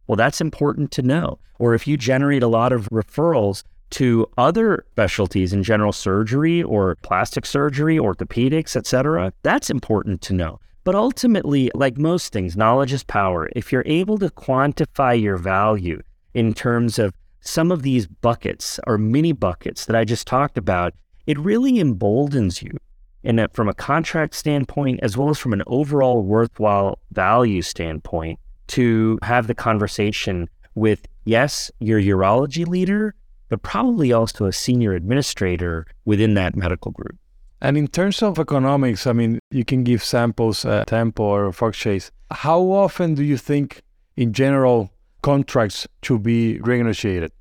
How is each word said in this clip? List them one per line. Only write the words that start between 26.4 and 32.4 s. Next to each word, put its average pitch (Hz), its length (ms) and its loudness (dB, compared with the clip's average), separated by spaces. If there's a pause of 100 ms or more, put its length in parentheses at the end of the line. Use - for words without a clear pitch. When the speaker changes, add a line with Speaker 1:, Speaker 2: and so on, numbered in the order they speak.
Speaker 1:
value 101 480 2
standpoint, 80 800 -6 (280)
to 113 560 2
have 120 240 0
the 113 80 -2
conversation 104 920 -2 (260)
with, 107 320 0 (200)
yes, 117 440 0 (100)
your 110 200 2
urology 110 640 2